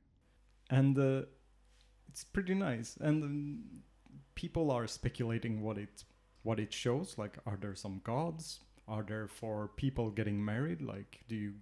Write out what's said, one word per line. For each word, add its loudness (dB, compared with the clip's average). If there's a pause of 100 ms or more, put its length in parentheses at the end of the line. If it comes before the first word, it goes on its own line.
(680)
And, 6
uh, 4 (880)
it's -12
pretty 0
nice. 0
And, 4
um, -4 (720)
people 2
are 2
speculating -2
what -2
it, -10 (380)
what 2
it 0
shows. 0
Like, -4
are -2
there -4
some -6
gods? -2 (280)
Are -2
there -4
for -4
people 2
getting 2
married? 0
Like, -8
do -4
you -4